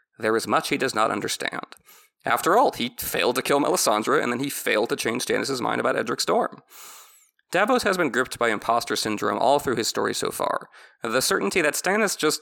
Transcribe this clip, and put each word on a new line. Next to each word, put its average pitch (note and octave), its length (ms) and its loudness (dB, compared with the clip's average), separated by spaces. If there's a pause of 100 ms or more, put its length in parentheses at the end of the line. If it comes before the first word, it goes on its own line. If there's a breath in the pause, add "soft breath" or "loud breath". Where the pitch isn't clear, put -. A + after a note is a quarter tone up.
(200)
There A2 160 2
is A2 120 0
much C#3 220 0
he C#3+ 80 0
does - 180 -2
not A2 160 2
understand. - 540 -4 (600 soft breath)
After D#3 320 2
all, B3+ 160 6
he A#2+ 260 -4
failed A#2 360 0
to B2+ 60 2
kill C#3+ 200 2
Melisandre, B2+ 600 2
and B2 100 -2
then A#2+ 100 -4
he C#3+ 80 -4
failed G#2+ 400 0
to C#3 60 -2
change B2 300 -4
Stannis' A2 360 -2
mind A#2 180 0
about A#2+ 160 0
Edric - 240 -2
Storm. - 420 -2 (920 loud breath)
Davos G#3+ 320 2
has F#3+ 140 2
been D#3 140 0
gripped B2 260 -2
by A#2 120 2
imposter A2+ 460 0
syndrome G#2 440 -2
all C#3 180 4
through C#3 200 0
his A2+ 100 -2
story G#2+ 260 -2
so - 160 -2
far. - 380 -4 (340 loud breath)
The A#2+ 200 0
certainty F#3+ 400 0
that D3 120 2
Stannis G3+ 440 0
just D3+ 240 0